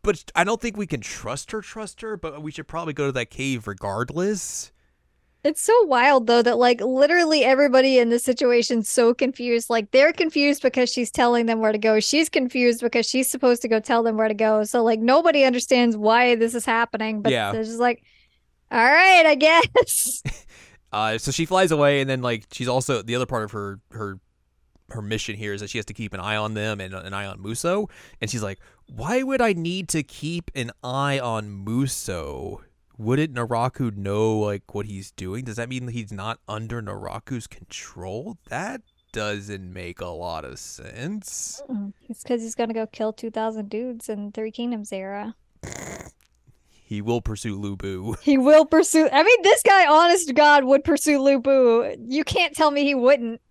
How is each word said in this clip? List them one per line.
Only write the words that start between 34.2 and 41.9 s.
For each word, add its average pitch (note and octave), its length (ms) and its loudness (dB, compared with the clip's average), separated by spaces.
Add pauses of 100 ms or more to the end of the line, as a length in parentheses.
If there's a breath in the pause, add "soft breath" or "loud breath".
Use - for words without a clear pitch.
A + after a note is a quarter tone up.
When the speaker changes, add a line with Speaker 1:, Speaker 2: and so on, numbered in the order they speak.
Speaker 1:
like, G#2 340 -6
what G#2 140 -8
he's G2 240 -14
doing? G2+ 340 -12
Does A2 120 -12
that A#2 120 -8
mean B2+ 200 -8
he's A2+ 220 -10
not G#2+ 360 -10
under A2+ 340 -8
Naraku's G2+ 640 -12
control? - 920 -14 (100)
That G#3+ 320 -10 (320)
doesn't G2+ 580 -8
make F2+ 300 -14
a F2+ 60 -10
lot E2+ 360 -10
of B1+ 140 -14
sense." - 1120 -14
Speaker 2:
Mm-mm. G3+ 240 -10 (160)